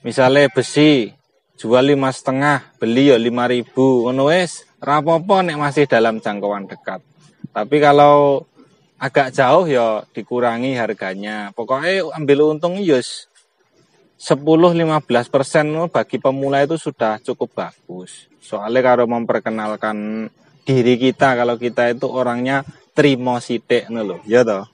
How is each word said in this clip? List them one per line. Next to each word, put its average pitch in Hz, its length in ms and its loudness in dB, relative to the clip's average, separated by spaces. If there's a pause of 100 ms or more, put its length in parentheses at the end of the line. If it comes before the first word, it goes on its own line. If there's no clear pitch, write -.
Misale 135 420 4
besi, 139 600 2 (420)
jual 123 320 2
lima 135 240 2
setengah, 135 720 -2
beli 131 320 4
ya 117 80 6
lima 120 240 -2
ribu, 123 640 0
ngono 135 180 0
wis, 175 380 -2 (160)
ra 147 180 0
apa-apa 170 460 0
nek 156 160 -6
masih 143 240 0
dalam 113 320 2
jangkauan 101 480 -6
dekat. 92 340 -12 (540)
Tapi 110 240 -2
kalau 143 640 4 (540)
agak 131 380 -2
jauh 151 340 4
ya 113 320 0 (140)
dikurangi 120 580 -4
harganya. 104 800 -8
Pokoknya 151 640 -4
ambil 151 400 2
untung 175 240 -4
ya 156 160 2
s-, - 320 -8 (880)
sepuluh, 160 560 2
lima 160 300 0
belas 120 260 -2
persen 151 400 0 (220)
bagi 120 260 -4
pemula 139 480 0
itu 160 140 -4
sudah 110 420 -4
cukup 123 320 -8
bagus. 90 760 -14 (140)
Soalnya 110 420 -2
kalau 123 240 4
memperkenalkan 110 1200 -6 (360)
diri 123 340 2
kita, 127 400 0
kalau 120 220 0
kita 120 340 0
itu 127 160 -6
orangnya 127 540 -2 (320)
trimo 127 420 0
sithik 117 540 -4
ngono 113 120 -6
lho, 90 220 -6
ya 117 160 4
toh? 104 320 0